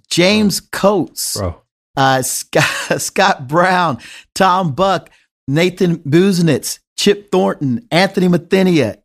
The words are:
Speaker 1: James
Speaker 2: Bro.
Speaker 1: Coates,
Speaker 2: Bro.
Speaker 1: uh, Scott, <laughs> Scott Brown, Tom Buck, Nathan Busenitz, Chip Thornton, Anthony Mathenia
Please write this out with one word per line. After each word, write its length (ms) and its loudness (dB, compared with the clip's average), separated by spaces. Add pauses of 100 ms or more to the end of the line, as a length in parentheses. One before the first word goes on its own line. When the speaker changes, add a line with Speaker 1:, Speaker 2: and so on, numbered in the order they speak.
Speaker 1:
James 520 0
Speaker 2:
Bro. 180 -12
Speaker 1:
Coates, 580 -2
Speaker 2:
Bro. 240 -6 (340)
Speaker 1:
uh, 280 2
Scott, 400 -2
<laughs> 360 -4
Scott 480 -2
Brown, 520 0 (340)
Tom 400 0
Buck, 380 -2 (360)
Nathan 520 0
Busenitz, 800 0 (180)
Chip 340 0
Thornton, 600 -2
Anthony 380 2
Mathenia 760 2